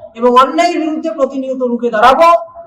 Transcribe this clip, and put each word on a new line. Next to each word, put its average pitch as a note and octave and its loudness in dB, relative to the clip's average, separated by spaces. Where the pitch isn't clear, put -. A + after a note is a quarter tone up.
এবং A#3 0
অন্যায়ের D#4+ 0
বিরুদ্ধে D#4 -6
প্রতিনিয়ত C4 -6
রুখে A#3+ -4
দাঁড়াবো। D4 4